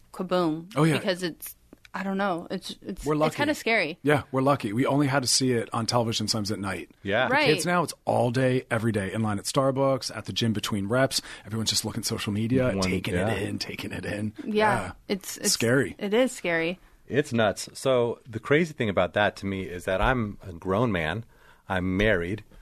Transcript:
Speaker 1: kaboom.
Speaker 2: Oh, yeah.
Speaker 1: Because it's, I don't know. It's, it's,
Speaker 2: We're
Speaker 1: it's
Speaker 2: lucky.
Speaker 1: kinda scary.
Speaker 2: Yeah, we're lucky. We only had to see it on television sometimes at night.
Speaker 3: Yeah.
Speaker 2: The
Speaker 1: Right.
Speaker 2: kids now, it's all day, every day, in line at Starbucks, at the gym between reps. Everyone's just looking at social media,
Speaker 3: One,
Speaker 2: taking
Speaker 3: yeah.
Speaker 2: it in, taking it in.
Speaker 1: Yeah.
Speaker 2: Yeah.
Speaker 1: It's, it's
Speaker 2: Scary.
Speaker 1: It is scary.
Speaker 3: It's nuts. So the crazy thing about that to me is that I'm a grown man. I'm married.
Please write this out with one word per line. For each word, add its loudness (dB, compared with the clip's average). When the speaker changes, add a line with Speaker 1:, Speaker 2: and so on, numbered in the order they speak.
Speaker 1:
kaboom. 0
Speaker 2:
Oh, 4
yeah. 4
Speaker 1:
Because -2
it's, -8
I -6
don't -2
know. -2
It's, -8
it's, -10
Speaker 2:
We're 2
Speaker 1:
it's 2
Speaker 2:
lucky. 2
Speaker 1:
kinda 0
scary. 0
Speaker 2:
Yeah, 4
we're 2
lucky. 2
We 2
only 4
had 2
to -4
see 4
it 0
on -2
television 0
sometimes -2
at -2
night. -6
Speaker 3:
Yeah. 0
Speaker 2:
The 0
Speaker 1:
Right. 2
Speaker 2:
kids 2
now, 2
it's -4
all 2
day, 2
every 0
day, -2
in -2
line -2
at -10
Starbucks, 0
at -10
the -8
gym 0
between -4
reps. 2
Everyone's -4
just -2
looking -4
at -6
social -2
media, 2
Speaker 3:
One, 0
Speaker 2:
taking 0
Speaker 3:
yeah. 2
Speaker 2:
it -2
in, -4
taking -8
it -8
in. -4
Speaker 1:
Yeah. -6
Speaker 2:
Yeah. 2
Speaker 1:
It's, -6
it's 0
Speaker 2:
Scary. 2
Speaker 1:
It -4
is 2
scary. -2
Speaker 3:
It's 0
nuts. 2
So 0
the -8
crazy 2
thing 0
about 2
that 2
to -8
me -4
is -10
that 0
I'm 0
a -12
grown 0
man. -2
I'm 0
married. 2